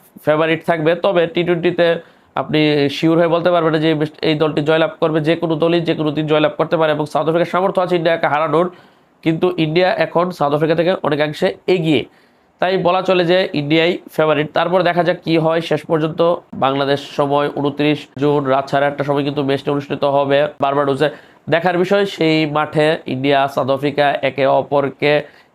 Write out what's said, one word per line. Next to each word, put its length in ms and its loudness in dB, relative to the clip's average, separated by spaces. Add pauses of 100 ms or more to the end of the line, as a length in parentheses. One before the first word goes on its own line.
(240)
ফেভারিট 420 0
থাকবে, 280 2
তবে 320 0
টি 180 -2
টোয়েন্টিতে 520 0 (380)
আপনি 540 0
শিওর 300 0
হয়ে 100 2
বলতে 220 2
পারবেন 220 2
না 60 2
যে 100 0
এই 60 2
ম্যাচ-, 280 -4
এই 120 2
দলটি 280 0
জয়লাভ 280 2 (100)
করবে। 200 0
যে 160 0
কোনো 180 -2
দলই 260 0
যে 140 -2
কোনো 160 -2
দিন 160 -4
জয়লাভ 300 2
করতে 200 -2
পারে 160 2
এবং 140 -2
সাউথ 200 -2
আফ্রিকার 200 0
সামর্থ্য 340 0
আছে 160 0
ইন্ডিয়াকে 300 0
হারানোর, 440 0 (520)
কিন্তু 340 0
ইন্ডিয়া 340 2
এখন 400 0
সাউথ 240 -2
আফ্রিকা 200 0
থেকে 280 0
অনেকাংশে 520 -2 (120)
এগিয়ে, 380 2 (540)
তাই 180 0
বলা 260 2
চলে 220 2
যে 280 2
ইন্ডিয়াই 460 0 (140)
ফেভারিট। 400 0
তারপর 300 0
দেখা 200 0
যাক 200 0
কি 160 0
হয় 220 0
শেষ 260 -4
পর্যন্ত। 480 0 (200)
বাংলাদেশ 460 0
সময় 560 -2
ঊনত্রিশ 500 -2 (120)
জুন 260 2
রাত 240 0
সাড়ে 180 0
আটটার 180 -4
সময় 200 -2
কিন্তু 180 -4
ম্যাচটি 280 -2
অনুষ্ঠিত 340 -4
হবে 440 2 (120)
বার্বাডোসে। 500 0 (400)
দেখার 280 0
বিষয় 280 2
সেই 400 0
মাঠে 500 0 (100)
ইন্ডিয়া 420 0
সাউথ 220 -2
আফ্রিকা 400 0 (120)
একে 240 0
অপরকে 760 0 (320)